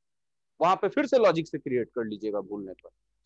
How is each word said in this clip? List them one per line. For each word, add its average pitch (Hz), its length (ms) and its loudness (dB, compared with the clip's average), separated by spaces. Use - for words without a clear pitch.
वहां 180 160 4
पे 202 120 0
फिर 285 180 -2
से 254 120 4
logic 170 300 4
से 156 100 -8
create 123 320 -2
कर 120 140 -6
लीजिएगा 104 380 -6
भूलने 95 320 -10
पर। - 160 -20